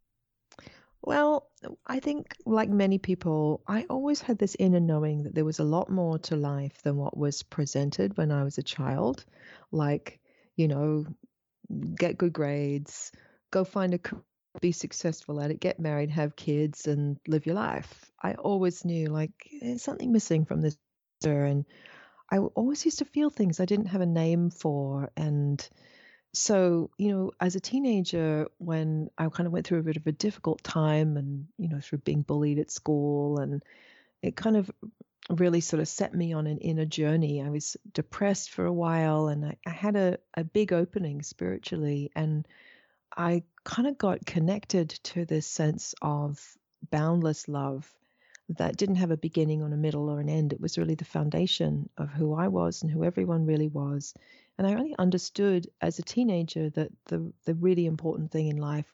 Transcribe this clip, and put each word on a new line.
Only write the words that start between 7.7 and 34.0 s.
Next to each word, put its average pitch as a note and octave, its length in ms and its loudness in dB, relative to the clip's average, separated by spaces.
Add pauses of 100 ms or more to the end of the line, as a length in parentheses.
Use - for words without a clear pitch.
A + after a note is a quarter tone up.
when D#3 140 2
I C#3+ 140 2
was C#3 140 -4
a C#3+ 40 0
child. C#3+ 640 -2 (480)
Like, D3 480 -2 (340)
you D#3+ 140 2
know, D3+ 360 0 (920)
get F3 200 0
good F3 160 0
grades, C#3+ 800 -2 (400)
go F#3+ 140 2
find F#3 280 -2
a F3 60 0
career, - 240 -10 (400)
be F3 100 4
successful - 720 -6
at D3 80 0
it, D3+ 100 -4
get - 180 -2
married, D3+ 300 -2
have D3 260 0
kids, D3+ 520 -2
and C#3+ 320 0 (100)
live D#3 160 2
your E3 120 0
life. - 540 -6 (120)
I F#3+ 100 -2
always F#3 540 0
knew, E3 220 0
like, D#3 240 -2 (280)
there's A#3+ 220 -4
something B3+ 280 -4
missing E3 360 4
from D#3 160 0
this, D3+ 160 0 (440)
and C#3+ 440 2 (640)
I G3 60 2
w-, G3 180 2
always C4 320 0
used - 140 0
to C#4+ 40 -4
feel D4 240 0
things F#3 320 0
I F#3 60 2
didn't G3+ 220 0
have F#3+ 120 0
a F3+ 60 2
name E3 420 4
for. C#3 640 -2
And D3 540 0 (640)
so, F3+ 640 2
you G3+ 160 2
know, F#3+ 260 0
as F3+ 160 0
a F#3+ 60 -4
teenager, F3 960 0
when D#3 640 -2
I D#3+ 100 0
kind F3 180 -2
of E3 60 -2
went F3+ 140 -2
through E3+ 140 2
a - 20 0
bit D#3+ 160 -2
of D#3 80 -8
a D#3 60 2
difficult D#3+ 520 -2
time D#3 540 2
and, C#3 260 -6 (140)
you E3+ 100 -2
know, D3 120 -4
through D3 180 -6
being D3 240 0
bullied D3 360 0
at D3+ 120 -2
school, D3 680 0
and C#3+ 240 -4 (600)